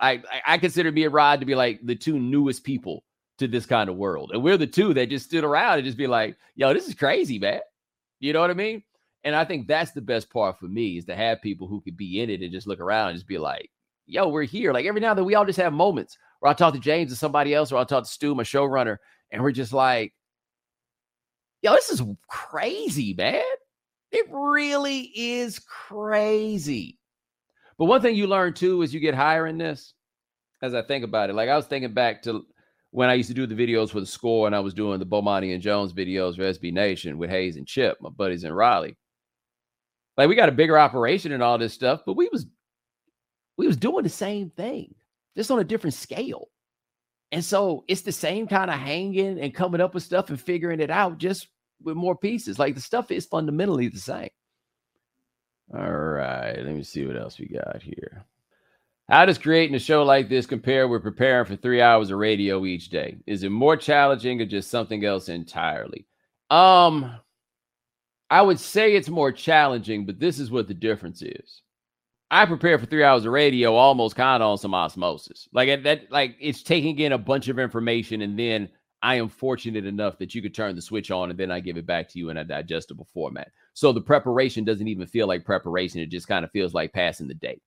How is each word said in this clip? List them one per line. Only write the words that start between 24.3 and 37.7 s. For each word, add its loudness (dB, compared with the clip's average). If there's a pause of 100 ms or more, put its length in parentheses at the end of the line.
really -2
is -6
crazy. -4 (800)
But 0
one 6
thing 2
you 2
learn 2
too, 0
as -2
you -8
get 0
higher 2
in -8
this, -8 (640)
as -6
I -2
think -6
about -2
it, -6
like, 0
I 2
was -2
thinking -6
back 0
to -6 (460)
when 4
I 4
used 0
to -10
do -4
the -10
videos 0
for -6
The -8
Score, 0
and 0
I 0
was -6
doing -4
the -6
Bomani 0
and -6
Jones -2
videos -4
for -8
S -2
B -8
Nation -2
with -6
Hayes -4
and -14
Chip, -2